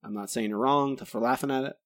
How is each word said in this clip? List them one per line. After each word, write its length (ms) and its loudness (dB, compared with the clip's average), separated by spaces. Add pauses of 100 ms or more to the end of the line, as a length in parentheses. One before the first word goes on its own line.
I'm 100 -8
not 160 -8
saying 200 -2
you're 80 -2
wrong 380 4
to, 80 -12
for 160 -6
laughing 300 2
at 140 0
it. 100 -8 (120)